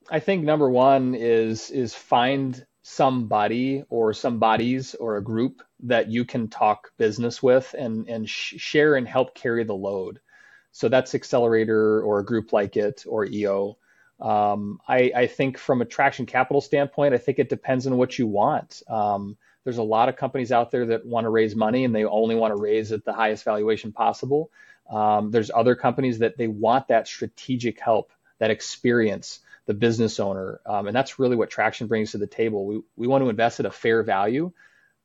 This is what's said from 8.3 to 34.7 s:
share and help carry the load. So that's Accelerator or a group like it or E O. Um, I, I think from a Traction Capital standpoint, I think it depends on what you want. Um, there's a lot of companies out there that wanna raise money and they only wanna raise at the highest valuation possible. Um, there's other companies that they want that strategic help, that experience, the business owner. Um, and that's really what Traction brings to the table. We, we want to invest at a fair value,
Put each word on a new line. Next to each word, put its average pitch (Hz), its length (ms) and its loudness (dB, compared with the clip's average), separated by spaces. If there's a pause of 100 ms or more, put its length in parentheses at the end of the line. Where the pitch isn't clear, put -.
share 151 380 2
and 127 120 -2
help 131 280 -2
carry 117 300 -2
the 107 100 -4
load. 95 440 -6 (520)
So - 160 -4
that's 127 260 2
Accelerator 110 880 2
or 104 180 2
a 101 60 -4
group 113 280 -2
like 101 240 0
it 104 280 -2
or 110 200 -2
E 104 200 -4
O. 98 320 -2 (440)
Um, 104 680 -2
I, 127 280 4
I 123 120 2
think 135 300 -4
from 127 240 0
a 113 40 0
Traction 139 400 -2
Capital 127 360 0
standpoint, 143 520 0
I 123 40 2
think 131 220 -2
it 139 100 0
depends 131 360 -2
on 131 120 0
what 127 200 0
you 127 80 0
want. 110 640 -2
Um, 104 500 -4 (280)
there's 120 140 -4
a 113 40 -2
lot 110 240 2
of 127 80 -2
companies 127 380 -4
out 120 180 2
there 123 140 0
that 113 200 -2
wanna 117 240 -2
raise 110 280 2
money 110 260 2
and 120 100 0
they 107 120 0
only 113 300 2
wanna 110 200 2
raise 107 380 0
at 107 100 -6
the 113 100 -4
highest 107 300 0
valuation 107 480 -2
possible. 127 580 -2 (400)
Um, 107 400 2
there's 110 240 0
other 117 220 4
companies 123 440 0
that 113 180 0
they 117 100 -2
want 110 400 0
that 113 180 2
strategic 120 760 -6
help, 113 320 0 (260)
that 110 100 0
experience, 110 920 -2 (240)
the 120 80 -2
business 113 460 0
owner. 98 460 -6
Um, 101 220 -4
and 104 80 -6
that's 135 240 -2
really 127 160 2
what 107 140 0
Traction 110 380 -2
brings 110 260 -2
to 113 40 -10
the 104 80 -4
table. 107 400 -4
We, 104 160 -6 (140)
we 113 100 -6
want 135 200 2
to 127 40 0
invest 113 300 0
at 117 60 -2
a 98 60 -4
fair 113 300 0
value, 110 520 -2 (520)